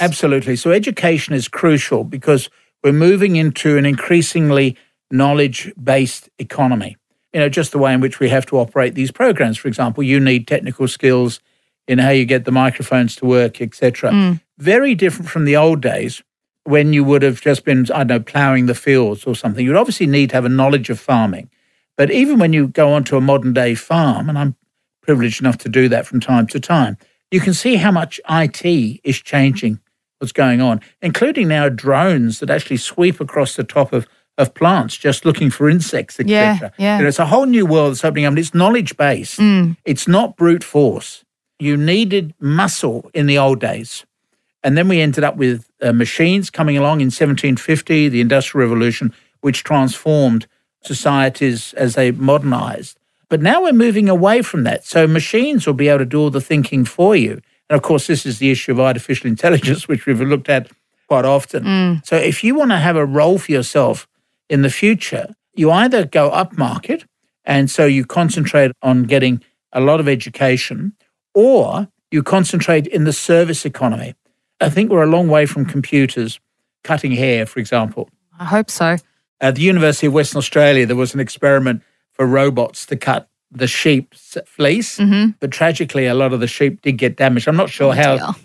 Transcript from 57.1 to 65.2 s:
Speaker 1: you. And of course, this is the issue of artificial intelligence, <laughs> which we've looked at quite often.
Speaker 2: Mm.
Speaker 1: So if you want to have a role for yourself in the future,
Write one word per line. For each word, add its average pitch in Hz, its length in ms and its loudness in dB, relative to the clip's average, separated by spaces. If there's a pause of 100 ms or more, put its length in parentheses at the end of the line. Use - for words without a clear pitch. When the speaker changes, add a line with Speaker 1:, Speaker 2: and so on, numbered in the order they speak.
Speaker 1:
you. 107 240 -2 (280)
And 151 80 2
of 127 60 0
course, 151 240 0
this 151 180 -2
is 120 140 -8
the 135 120 2
issue 131 220 -2
of 120 80 -2
artificial 131 480 -2
intelligence, 139 600 0
<laughs> - 0 -
which 143 180 -4
we've 120 140 0
looked 139 280 -2
at 131 220 -2 (380)
quite 131 160 2
often. 135 400 -2
Speaker 2:
Mm. 185 420 0
Speaker 1:
So 170 100 0
if 160 280 -2
you 240 100 2
want 294 160 2
to 190 80 2
have 165 180 2
a 151 80 0
role 151 340 2
for - 140 -8
yourself 123 540 -2 (420)
in 143 140 2
the 135 80 2
future, - 640 -2 (200)